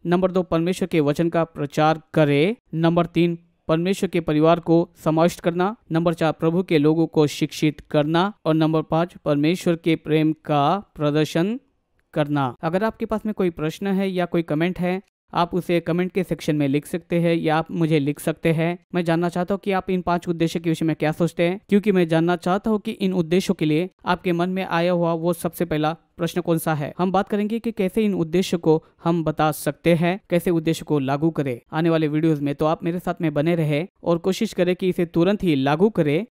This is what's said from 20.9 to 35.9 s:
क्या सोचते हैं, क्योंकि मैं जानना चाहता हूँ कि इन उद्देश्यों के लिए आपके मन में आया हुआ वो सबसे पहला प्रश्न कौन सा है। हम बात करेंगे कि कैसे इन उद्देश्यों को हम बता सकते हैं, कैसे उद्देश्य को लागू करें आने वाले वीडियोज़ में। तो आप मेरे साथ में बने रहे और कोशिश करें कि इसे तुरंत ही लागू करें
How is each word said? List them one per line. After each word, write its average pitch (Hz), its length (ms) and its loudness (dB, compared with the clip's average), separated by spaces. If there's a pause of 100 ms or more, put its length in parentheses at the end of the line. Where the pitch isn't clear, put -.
क्या 151 160 -2
सोचते 170 320 -2
हैं, 180 160 -2 (100)
क्योंकि 208 220 4
मैं 180 160 4
जानना 165 280 2
चाहता 180 340 -2
हूँ 214 100 0
कि 220 120 -8
इन 190 220 -2
उद्देश्यों 180 420 0
के 160 100 -2
लिए 156 240 0 (160)
आपके 180 260 -2
मन 175 180 0
में 185 140 -4
आया 175 280 0
हुआ 170 220 0
वो 165 200 -2
सबसे 170 320 -4
पहला 156 280 -2 (240)
प्रश्न 175 240 -4
कौन 165 160 0
सा 160 160 -2
है। 147 240 -6
हम 185 140 -2
बात 190 180 0
करेंगे 214 300 -2
कि 233 120 -6
कैसे 208 340 -2
इन 202 100 0
उद्देश्यों 170 440 -2
को 160 240 2 (200)
हम 170 200 0
बता 156 300 0
सकते 160 420 0
हैं, 175 240 0 (100)
कैसे 175 220 0
उद्देश्य 165 340 -2
को 147 140 0
लागू 139 320 0
करें 135 280 -4 (120)
आने 165 180 0
वाले 160 180 2
वीडियोज़ 151 340 0
में। 143 140 -2
तो 156 100 -2
आप 160 180 -2
मेरे 170 160 -2
साथ 175 220 -6
में 156 120 -2
बने 151 220 0
रहे 156 300 0 (180)
और 170 140 0
कोशिश 190 360 -2
करें 180 220 0
कि 185 140 -2
इसे 175 180 0
तुरंत 180 360 0
ही 165 120 2
लागू 147 340 2
करें 165 440 0